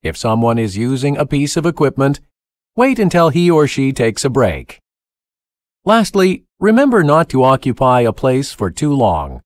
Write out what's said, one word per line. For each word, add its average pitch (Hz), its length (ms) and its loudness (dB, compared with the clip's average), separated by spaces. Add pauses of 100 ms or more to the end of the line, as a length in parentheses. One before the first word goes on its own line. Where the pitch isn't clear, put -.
If 80 140 -8
someone 117 420 0
is 101 180 -4
using 131 400 -2
a 151 80 -4
piece 143 320 -4
of 160 80 -4
equipment, 143 540 0 (560)
wait 254 240 0
until 170 300 2
he 175 200 2
or 151 200 4
she 135 240 -2
takes 113 320 -4
a 135 40 0
break. 101 520 -2 (1040)
Lastly, 190 580 2 (160)
remember 226 460 4
not 156 240 2
to 127 160 0
occupy 131 560 2
a 113 120 0
place 135 380 -2
for 98 180 -6
too 147 240 -4
long. 82 540 -2